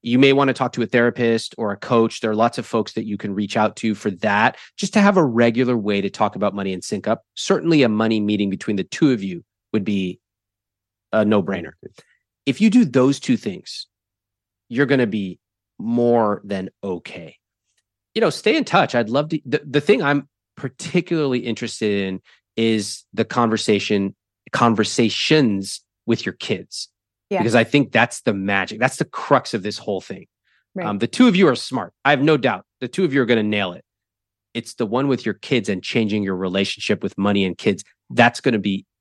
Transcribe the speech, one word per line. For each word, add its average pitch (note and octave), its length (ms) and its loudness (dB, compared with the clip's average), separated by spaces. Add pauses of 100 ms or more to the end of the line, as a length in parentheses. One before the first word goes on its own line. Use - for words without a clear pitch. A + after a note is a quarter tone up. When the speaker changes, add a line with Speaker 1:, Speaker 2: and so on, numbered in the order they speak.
Speaker 1:
You A#2+ 180 0
may C3+ 140 8
wanna C3+ 220 2
talk B2 180 -4
to - 100 -6
a A2 40 -2
therapist A#2 720 0
or A2 140 -4
a G2 40 -8
coach. A2+ 440 0
There A2 100 -2
are A2 40 -2
lots A2+ 220 2
of A#2 80 -6
folks A2 300 -4
that A2 100 -6
you G#2 140 -8
can G2+ 160 -8
reach G2+ 240 -4
out G#2+ 180 0
to A2 180 -2
for G2+ 160 -4
that, G#2 460 0 (220)
just - 160 -6
to G#3 80 6
have G3+ 160 6
a E3 60 6
regular A#2+ 520 2
way G2+ 240 -2
to G2 80 -2
talk G2+ 260 -2
about G2 200 -2
money G2 180 -4
and F2+ 100 -8
sync - 240 -8
up. A2+ 280 -4
Certainly E3 480 2
a A#2+ 80 4
money A2 300 0
meeting G#2 280 0
between G2 280 -4
the F#2+ 80 -4
two - 280 0
of A2 100 -2
you F#2 220 -8 (300)
would G#2 100 0
be F#2+ 340 -4 (920)
a G#2+ 140 2
no-brainer. F#2+ 460 -2 (760)
If C#3 160 -2
you A3 80 6
do A3+ 160 6
those C3+ 340 2
two B2 160 0
things, - 500 -10 (840)
you're B2+ 160 0
gonna B2+ 200 2
be G2 340 -6 (380)
more A#2 680 2
than F#2+ 260 -8 (120)
okay. E2+ 540 -10 (800)
You A3 60 0
know, G3 100 4
stay - 260 0
in D4+ 80 0
touch. F#3 320 2
I'd A2 140 0
love D3 180 0
to, D#3+ 160 -4
the, C3 200 -2
the C#3+ 160 0
thing A3 220 2
I'm C#3+ 260 0 (280)
particularly D3 840 -2
interested G#2+ 680 -4
in F#2+ 120 -6 (360)
is A2+ 560 -2
the C#3+ 120 0
conversation, G#2+ 920 0 (640)
conversations A2 1040 0 (240)
with A2+ 180 -2
your F#2+ 100 -6
kids. - 540 -10 (420)
Speaker 2:
Yeah. G3 100 -2
Speaker 1:
Because A2+ 140 0
I A#2 100 6
think C#3+ 280 0
that's A#2 300 0
the A2+ 100 0
magic. G2 480 -4
That's B2+ 160 -2
the D3 80 -2
crux - 480 0
of G#2+ 100 -4
this G#2 160 -6
whole G2 220 -6
thing. F#2 260 -16 (480)
Speaker 2:
Right. F#3 120 -6
Speaker 1:
Um, G#2 120 -4
the A2+ 80 -2
two B3 220 4
of F#3 80 4
you F#3 120 6
are B2+ 80 4
smart. A2+ 360 -8 (120)
I C3+ 60 4
have C#3 120 4
no D#3 140 4
doubt. A2 280 -2 (160)
The B2 80 -8
two - 160 -2
of D3 80 0
you C#3 80 2
are B2 60 2
gonna A2+ 160 2
nail G#2 300 -2
it. F2 120 -18 (720)
It's - 200 -10
the A#2 120 -4
one B2 220 -2
with B2+ 180 -2
your G#2 80 -4
kids A#2 340 -2
and F#2+ 140 -2
changing G#2+ 400 -2
your F#2+ 140 -2
relationship F#2+ 680 -2
with - 160 -6
money G2+ 260 2
and F2+ 140 -4
kids. G2+ 260 -2 (260)
That's A#2 300 4
gonna A#2 180 0
be G2 280 -4 (140)